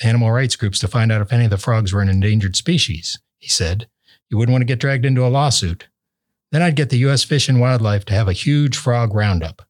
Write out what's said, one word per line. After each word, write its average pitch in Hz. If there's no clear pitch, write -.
animal 113
rights 123
groups 101
to 101
find 113
out 107
if 104
any 120
of 107
the 98
frogs 110
were 101
an 98
endangered 98
species," -
he -
said. 92
"You 107
wouldn't 120
want 127
to 120
get 123
dragged 135
into 127
a -
lawsuit. 123
Then 156
I'd 165
get 139
the 127
U 135
S 135
Fish 143
and 127
Wildlife 110
to 98
have 104
a 90
huge 147
frog 117
roundup." 104